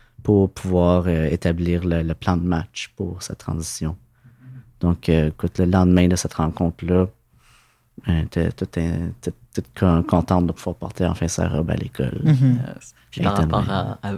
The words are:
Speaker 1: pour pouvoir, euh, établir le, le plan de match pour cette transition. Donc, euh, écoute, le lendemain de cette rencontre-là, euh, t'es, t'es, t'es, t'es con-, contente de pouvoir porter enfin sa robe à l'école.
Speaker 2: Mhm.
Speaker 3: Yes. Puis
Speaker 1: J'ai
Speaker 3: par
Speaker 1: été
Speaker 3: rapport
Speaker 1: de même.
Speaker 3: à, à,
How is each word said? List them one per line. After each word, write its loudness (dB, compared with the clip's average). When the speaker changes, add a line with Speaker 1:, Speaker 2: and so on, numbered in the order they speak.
Speaker 1:
pour 4
pouvoir, 2
euh, 0
établir 0
le, 0
le -4
plan -2
de -2
match -4
pour -8
cette -12
transition. -6
Donc, 0
euh, 4
écoute, -4
le 4
lendemain 6
de 2
cette -6
rencontre-là, 0
euh, 0
t'es, -2
t'es, -8
t'es, -6
t'es -6
con-, 4
contente 2
de -2
pouvoir -8
porter -6
enfin -2
sa -2
robe -2
à -2
l'école. -6
Speaker 2:
Mhm. 4
Speaker 3:
Yes. -20
Puis -10
Speaker 1:
J'ai 0
Speaker 3:
par 2
Speaker 1:
été 0
Speaker 3:
rapport 0
Speaker 1:
de -4
même. -2
Speaker 3:
à, -6
à, -6